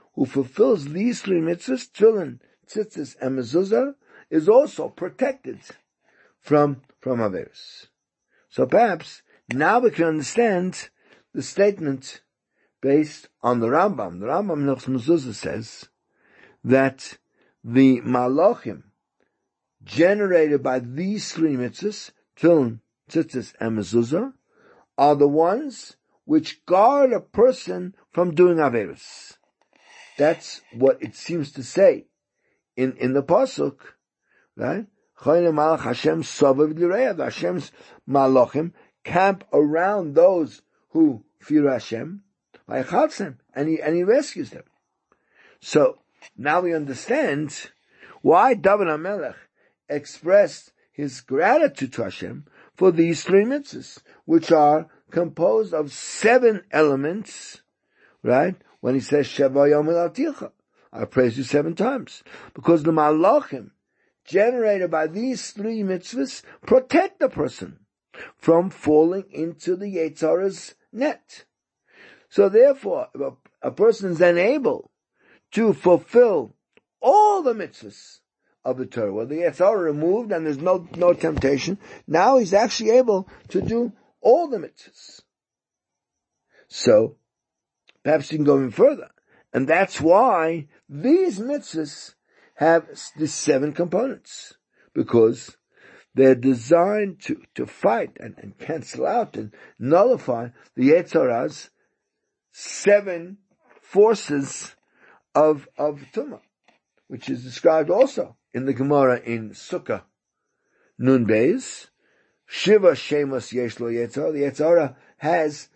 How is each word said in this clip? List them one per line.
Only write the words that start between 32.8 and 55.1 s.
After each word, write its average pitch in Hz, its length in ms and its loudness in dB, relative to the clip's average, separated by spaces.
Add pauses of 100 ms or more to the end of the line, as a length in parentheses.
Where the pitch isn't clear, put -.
in 127 160 -4
the 139 100 -2
Pasuk, 165 560 -2 (760)
right? 165 300 -6 (340)
Chayne 165 320 2
Malach 156 300 0
Hashem 156 400 -4
Sovav 143 520 0
Direya, 185 440 -2
Hashem's 160 540 -6 (360)
Malachim 135 640 2 (320)
camp 190 480 0
around 160 640 0
those 165 480 2 (280)
who 147 340 0 (160)
fear 147 320 0
Hashem, 131 500 -8 (460)
and 156 1000 -4
he, 160 140 -4
and 151 140 -2
he 175 80 0
rescues 208 480 -2
them. - 120 -20 (960)
So - 380 0 (400)
now 151 240 0
we 175 140 -2
understand 151 960 -6 (500)
why 202 320 4
David 196 340 0
HaMelech 160 480 -6 (540)
expressed 170 840 0 (200)
his 143 300 -10
gratitude 180 720 0
to 113 100 -6
Hashem 104 420 -12 (300)
for 185 160 4
these 165 320 0
three 196 200 4
mitzvahs, 269 560 -8 (260)
which 160 260 2
are 156 360 4 (240)